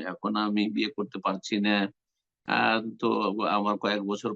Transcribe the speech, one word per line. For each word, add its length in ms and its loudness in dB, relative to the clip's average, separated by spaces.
এখন 300 -4
আমি 340 2
বিয়ে 200 -2
করতে 300 -8
পারছি 400 -2
না, 160 4
আহ, 320 2
তো 100 2
আমার 320 2
কয়েক 240 0
বছর 340 -2